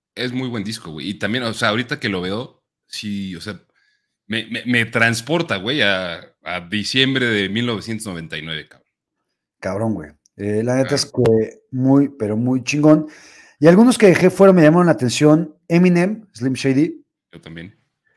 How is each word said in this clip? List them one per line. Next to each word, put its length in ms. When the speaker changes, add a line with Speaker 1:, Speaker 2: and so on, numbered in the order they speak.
Speaker 1:
es 180
muy 160
buen 140
disco, 300
güey. 180
Y 80
también, 260
o 80
sea, 180
ahorita 280
que 100
lo 120
veo, 440
sí, 480
o 60
sea, 200
me, 180
me, 200
me 180
transporta, 720
güey, 260
a, 380
a 160
diciembre 640
de 220
mil 180
novecientos 400
noventa 320
y 40
nueve, 260
cabrón. 200
Speaker 2:
Cabrón, 360
güey. 160
Eh, 260
la 140
neta 140
Speaker 1:
Claro. 60
Speaker 2:
es 100
que 540
muy, 380
pero 260
muy 260
chingón. 460
Y 80
algunos 320
que 100
dejé 220
fuera 220
me 100
llamaron 240
la 60
atención. 640
Eminem, 680
Slim 180
Shady. 500
Speaker 1:
Yo 80
también. 340